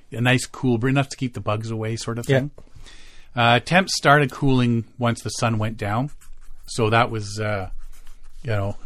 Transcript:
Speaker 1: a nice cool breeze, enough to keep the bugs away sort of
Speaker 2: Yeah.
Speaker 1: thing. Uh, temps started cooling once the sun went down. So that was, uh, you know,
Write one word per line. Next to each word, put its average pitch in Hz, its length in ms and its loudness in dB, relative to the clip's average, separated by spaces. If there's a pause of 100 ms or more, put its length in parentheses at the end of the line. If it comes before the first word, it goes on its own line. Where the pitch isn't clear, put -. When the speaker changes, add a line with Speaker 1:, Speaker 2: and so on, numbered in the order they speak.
(120)
Speaker 1:
a 113 100 -6
nice 123 260 4
cool 123 320 0
breeze, 131 140 0
enough 139 160 2
to - 80 -14
keep 127 180 -4
the - 60 -8
bugs 110 280 -4
away 110 280 -6
sort 117 200 -6
of 120 100 -8
Speaker 2:
Yeah. 135 120 4
Speaker 1:
thing. 143 120 -6 (840)
Uh, 120 240 6
temps 180 360 2
started 143 360 6
cooling 120 540 2 (120)
once 117 240 0
the 113 80 -6
sun 113 300 0
went 110 180 -2
down. 113 320 -2 (560)
So 110 240 0
that 117 220 4
was, 104 280 -6
uh, 104 300 -4 (760)
you 117 80 -4
know, 101 240 -2 (100)